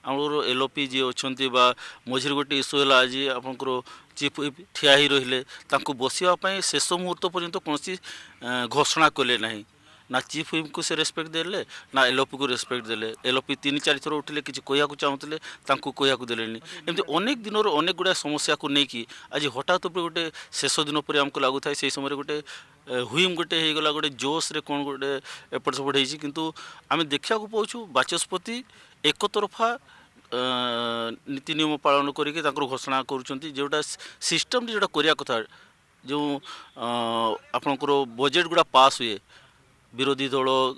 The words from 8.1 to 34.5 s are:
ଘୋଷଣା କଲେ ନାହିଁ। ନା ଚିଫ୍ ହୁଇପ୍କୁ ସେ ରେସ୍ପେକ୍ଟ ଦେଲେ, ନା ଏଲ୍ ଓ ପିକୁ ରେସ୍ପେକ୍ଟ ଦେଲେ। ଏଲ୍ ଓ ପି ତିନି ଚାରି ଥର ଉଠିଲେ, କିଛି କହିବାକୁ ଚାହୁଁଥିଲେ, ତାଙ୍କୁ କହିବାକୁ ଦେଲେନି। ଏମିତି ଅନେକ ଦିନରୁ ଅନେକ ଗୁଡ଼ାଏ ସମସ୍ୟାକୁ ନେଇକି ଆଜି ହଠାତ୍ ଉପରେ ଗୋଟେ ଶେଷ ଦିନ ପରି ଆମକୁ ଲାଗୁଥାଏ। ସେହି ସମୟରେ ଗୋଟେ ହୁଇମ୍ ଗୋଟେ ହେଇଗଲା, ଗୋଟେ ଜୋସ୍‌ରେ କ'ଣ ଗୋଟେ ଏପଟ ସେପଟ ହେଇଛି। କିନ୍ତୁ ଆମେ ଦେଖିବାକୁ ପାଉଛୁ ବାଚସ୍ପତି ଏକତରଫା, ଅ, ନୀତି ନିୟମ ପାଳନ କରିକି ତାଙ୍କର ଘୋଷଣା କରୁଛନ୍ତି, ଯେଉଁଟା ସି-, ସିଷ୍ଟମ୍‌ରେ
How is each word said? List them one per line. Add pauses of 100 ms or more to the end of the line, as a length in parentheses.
ଘୋଷଣା
କଲେ
ନାହିଁ। (460)
ନା
ଚିଫ୍
ହୁଇପ୍କୁ
ସେ
ରେସ୍ପେକ୍ଟ
ଦେଲେ, (320)
ନା
ଏଲ୍
ଓ
ପିକୁ
ରେସ୍ପେକ୍ଟ
ଦେଲେ। (140)
ଏଲ୍
ଓ
ପି
ତିନି
ଚାରି
ଥର
ଉଠିଲେ,
କିଛି
କହିବାକୁ
ଚାହୁଁଥିଲେ, (260)
ତାଙ୍କୁ
କହିବାକୁ
ଦେଲେନି। (240)
ଏମିତି
ଅନେକ
ଦିନରୁ
ଅନେକ
ଗୁଡ଼ାଏ
ସମସ୍ୟାକୁ
ନେଇକି (300)
ଆଜି
ହଠାତ୍
ଉପରେ
ଗୋଟେ (280)
ଶେଷ
ଦିନ
ପରି
ଆମକୁ
ଲାଗୁଥାଏ।
ସେହି
ସମୟରେ
ଗୋଟେ (640)
ହୁଇମ୍
ଗୋଟେ
ହେଇଗଲା,
ଗୋଟେ
ଜୋସ୍‌ରେ
କ'ଣ
ଗୋଟେ (400)
ଏପଟ
ସେପଟ
ହେଇଛି।
କିନ୍ତୁ (460)
ଆମେ
ଦେଖିବାକୁ
ପାଉଛୁ (140)
ବାଚସ୍ପତି (480)
ଏକତରଫା, (600)
ଅ, (840)
ନୀତି
ନିୟମ
ପାଳନ
କରିକି
ତାଙ୍କର
ଘୋଷଣା
କରୁଛନ୍ତି,
ଯେଉଁଟା
ସି-, (200)
ସିଷ୍ଟମ୍‌ରେ